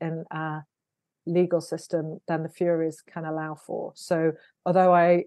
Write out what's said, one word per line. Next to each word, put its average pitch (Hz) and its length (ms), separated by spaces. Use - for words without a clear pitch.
in 165 320
our 156 340
legal 175 360
system 160 640
than 160 160
the 160 60
Furies 165 540
can - 220
allow 156 300
for. 165 400
So 160 380
although 185 280
I 175 340